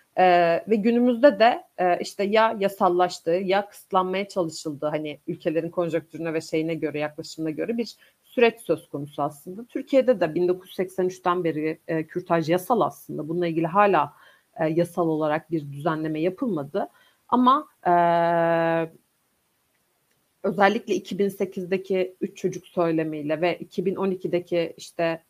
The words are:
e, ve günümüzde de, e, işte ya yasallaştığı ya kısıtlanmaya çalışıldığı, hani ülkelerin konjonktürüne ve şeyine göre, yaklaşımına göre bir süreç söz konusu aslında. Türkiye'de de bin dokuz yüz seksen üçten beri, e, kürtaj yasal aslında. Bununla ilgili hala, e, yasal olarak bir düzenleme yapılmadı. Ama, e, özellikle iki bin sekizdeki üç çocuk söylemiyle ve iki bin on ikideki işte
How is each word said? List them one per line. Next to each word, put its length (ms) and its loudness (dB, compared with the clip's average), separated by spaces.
e, 60 6
ve 80 2
günümüzde 640 4
de, 260 4
e, 220 2
işte 240 -6
ya 340 2
yasallaştığı 720 0
ya 380 0
kısıtlanmaya 600 -2
çalışıldığı, 580 -6
hani 400 -4
ülkelerin 440 -4
konjonktürüne 640 -4
ve 60 -2
şeyine 340 -2
göre, 240 -4
yaklaşımına 520 -8
göre 260 -4
bir 200 -6
süreç 360 0
söz 280 -4
konusu 340 -8
aslında. 420 -8
Türkiye'de 560 0
de 140 0
bin 140 0
dokuz 200 -4
yüz 80 -20
seksen 280 -2
üçten 400 0
beri, 340 -2
e, 180 -2
kürtaj 420 -2
yasal 320 2
aslında. 480 -4
Bununla 180 -2
ilgili 200 0
hala, 460 4
e, 80 0
yasal 400 0
olarak 420 -2
bir 220 -4
düzenleme 480 -4
yapılmadı. 680 -4
Ama, 400 2
e, 60 4
özellikle 520 2
iki 240 -4
bin 100 2
sekizdeki 920 -4
üç 160 -6
çocuk 300 -6
söylemiyle 720 -2
ve 180 0
iki 280 -6
bin 100 -2
on 140 -2
ikideki 680 -2
işte 540 -4